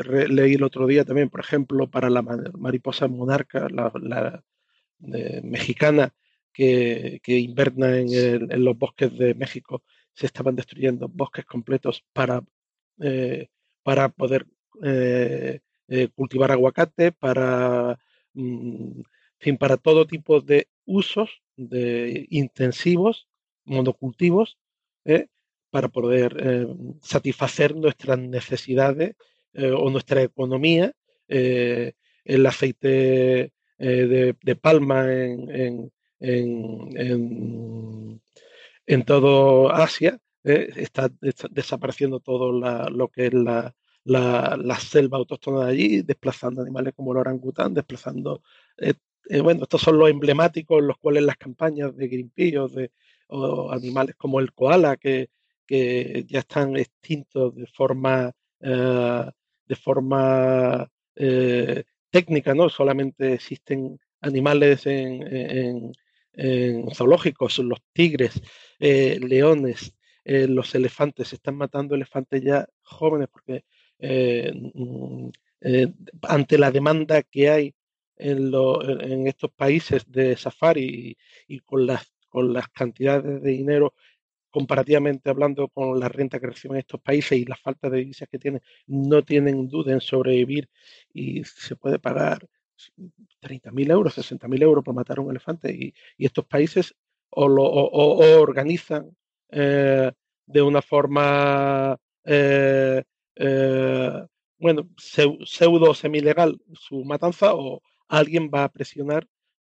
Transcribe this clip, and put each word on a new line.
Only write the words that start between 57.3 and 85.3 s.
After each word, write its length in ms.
de 120
forma, 680
eh, 640
de 100
forma, 1120
eh, 680
técnica, 440
¿no? 160
Solamente 640
existen 640
animales 640
en, 440
en, 600
en 640
zoológicos, 640
los 220
tigres, 480
eh, 420
leones, 760
eh, 240
los 260
elefantes. 540
Se 80
están 200
matando 380
elefantes 480
ya 240
jóvenes 500
porque, 340
eh, 560
mm, 720
eh, 320
ante 340
la 140
demanda 520
que 280
hay 240
en 340
lo, 320
en, 300
en 140
estos 240
países 600
de 240
safari 840
y, 100
y 20
con 280
las, 240
con 240
las 140
cantidades 720
de 80
dinero 420
comparativamente 800
hablando 400